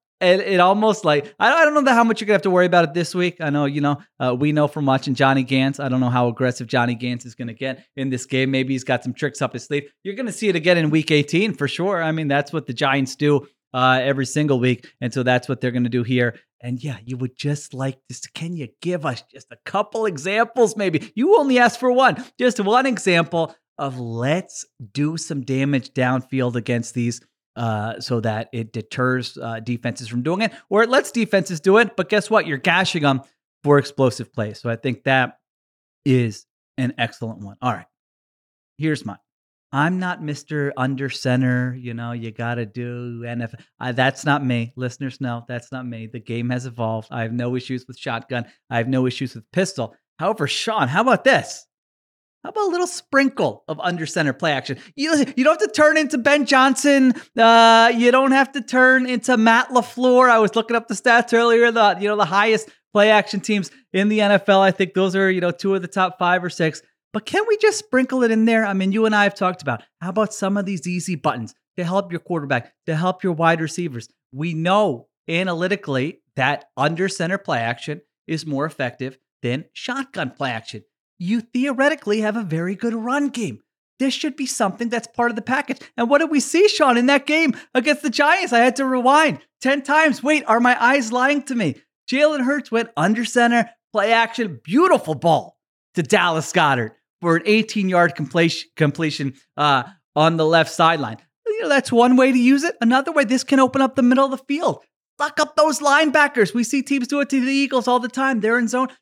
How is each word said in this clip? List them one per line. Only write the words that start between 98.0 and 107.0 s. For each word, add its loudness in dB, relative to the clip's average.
completion, -2
completion, -2
uh, 2
on 2
the 2
left 2
sideline. 0
You -4
know, -2
that's 0
one 6
way 6
to 2
use 4
it. -4
Another 2
way, 2
this 0
can 2
open 4
up 0
the 2
middle 4
of -6
the -10
field. -4
Suck -4
up -2
those 2
linebackers. 2
We 0
see -2
teams -4